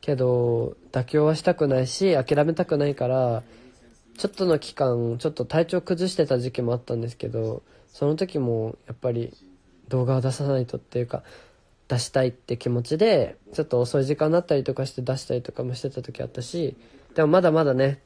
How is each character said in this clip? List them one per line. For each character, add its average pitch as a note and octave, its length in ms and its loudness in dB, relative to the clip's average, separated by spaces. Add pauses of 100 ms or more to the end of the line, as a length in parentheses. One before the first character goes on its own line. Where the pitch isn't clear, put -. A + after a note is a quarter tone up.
け C#3+ 160 -2
ど、 B2 600 0 (140)
妥 B2+ 140 -2
協 D3+ 220 2
は D#3 100 2
し - 60 -8
た F3 120 2
く D#3+ 140 0
な C3 120 2
い C3 60 0
し、 F#3 280 2
諦 D3 300 2
め D#3+ 100 0
た F3 100 0
く D#3+ 120 0
な C#3+ 120 2
い C#3 80 -2
か B2+ 100 -2
ら、 B2 380 0 (760)
ち - 80 -6
ょ - 20 -2
っ - 40 -6
と F#3+ 140 -4
の D#3+ 120 4
期 - 160 -10
間、 A#2+ 440 0
ち C#3 80 -4
ょ - 20 2
っ D3+ 40 -4
と B2+ 120 -4
体 D#3+ 240 0
調 F3+ 120 -2
崩 F3+ 280 -2
し - 80 -6
て D#3+ 100 2
た C3 140 0
時 B2 100 -4
期 B2 120 -4
も A#2 100 0
あ B2 40 0
っ A#2+ 40 -4
た A#2+ 160 -6
ん A#2 40 -4
で A#2 80 -6
す A#2+ 80 -14
け - 120 -8
ど、 A2+ 340 -4 (300)
そ - 140 -2
の D3+ 100 2
時 E3+ 240 -2
も A2+ 360 -2 (120)
や A#2+ 60 -12
っ - 20 -20
ぱ B2 160 -4
り A#2 200 -6 (560)
動 B2+ 160 0
画 C3 120 2
を C3 40 2
出 C3 120 0
さ C#3+ 120 -4
な C#3 140 0
い B2+ 80 -2
と - 100 -8
っ - 40 -8
て - 180 -8
い B2 40 0
う A#2+ 40 -4
か、 - 160 -8 (640)
出 B2+ 120 -2
し - 120 -6
た C3 140 2
い B2+ 40 2
っ A#2+ 40 -4
て - 240 -8
気 - 120 -6
持 A#2+ 140 0
ち D#3 160 -4
で、 F#3 380 4 (160)
ち - 80 -6
ょ - 20 0
っ D#3 40 -2
と B2 140 2
遅 B2 200 0
い C3+ 40 2
時 C#3+ 120 0
間 D#3 160 2
だ E3+ 60 4
っ F3 80 -2
た D#3 100 2
り C3+ 80 0
と C3+ 100 -2
か C3+ 120 -4
し - 60 -12
て B2+ 100 -8
出 C3 160 -2
し - 80 -14
た B2 80 -2
り B2 80 -4
と - 100 -14
か - 100 -8
も B2 120 -4
し A#2+ 60 -14
て C#3 100 -6
た C3 120 -10
時 - 180 -14
あ B2+ 60 -6
っ - 20 -10
た B2 140 -10
し、 D#3+ 340 -6 (380)
で D#3+ 80 4
も D3+ 60 6
ま F3 120 8
だ F3 120 6
ま D#3+ 120 4
だ C#3 80 4
ね C3+ 340 2